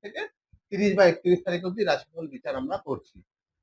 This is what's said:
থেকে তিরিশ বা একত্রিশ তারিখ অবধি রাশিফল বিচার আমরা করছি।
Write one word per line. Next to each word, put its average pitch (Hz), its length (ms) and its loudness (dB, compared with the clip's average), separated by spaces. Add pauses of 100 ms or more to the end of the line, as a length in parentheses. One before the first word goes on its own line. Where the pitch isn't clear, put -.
থেকে 403 260 0 (420)
তিরিশ 202 260 0
বা 196 100 8
একত্রিশ 175 400 4
তারিখ 175 200 -4
অবধি 202 180 -4
রাশিফল 160 440 -4
বিচার 135 280 -10
আমরা 143 220 -6
করছি। - 440 -12 (420)